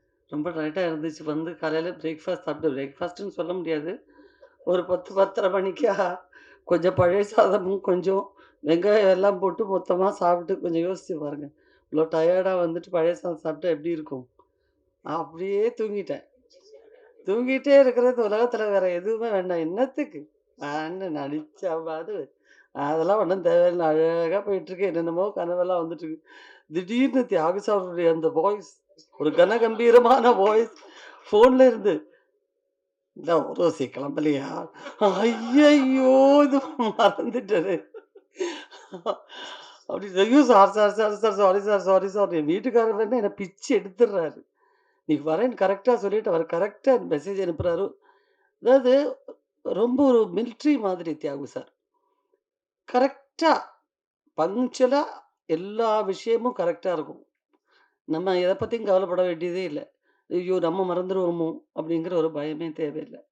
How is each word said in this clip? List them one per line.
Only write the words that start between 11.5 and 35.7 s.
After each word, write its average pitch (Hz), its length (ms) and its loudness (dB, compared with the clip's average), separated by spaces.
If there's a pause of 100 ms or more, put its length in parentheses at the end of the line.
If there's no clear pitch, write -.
இவ்வளோ - 20 -4
டயர்டா 170 640 0
வந்துட்டு 170 320 -4
பழைய 170 240 0
சாதம் 170 240 -8
சாப்பிட்டா 156 300 -6
எப்படி 160 220 -4
இருக்கும்? 147 380 -10 (720)
அப்படியே 190 760 -4
தூங்கிட்டேன். 202 480 -8 (1000)
தூங்கிட்டே 262 560 4
இருக்கிறது 247 480 2
உலகத்துல 220 420 -2
வேற 185 200 2
எதுவுமே 214 400 -4
வேண்டாம். 180 280 -2
என்னத்துக்கு? 185 720 -6 (280)
ஆன்னு 160 520 -8
நடிச்சா 151 720 -8
பாது. 165 460 -10 (420)
அதெல்லாம் 160 460 0
ஒண்ணும் 185 260 0
தேவையில்ல. 175 340 4
அழகா 165 640 2
போயிட்டு 196 260 -4
இருக்கு. 185 200 -4
என்னென்னமோ 170 500 -2
கனவெல்லாம் 180 480 -2
வந்துட்டு 165 200 -10
இருக்கு. 156 180 -12 (500)
திடீர்னு 233 480 0
தியாகு 185 460 0
சாருடைய 180 440 0
அந்த 160 180 0
வாய்ஸ், 185 540 -4 (360)
ஒரு 151 120 0
கனகம்பீரமான 233 1080 6
வாய்ஸ் 214 460 2 (500)
போன்ல 254 340 8
இருந்து, 202 460 0 (1000)
"இந்த 151 320 0
உரோசி 156 420 -2
கிளம்பலையா?" 139 840 -4 (280)
ஐயையோ, 262 1500 4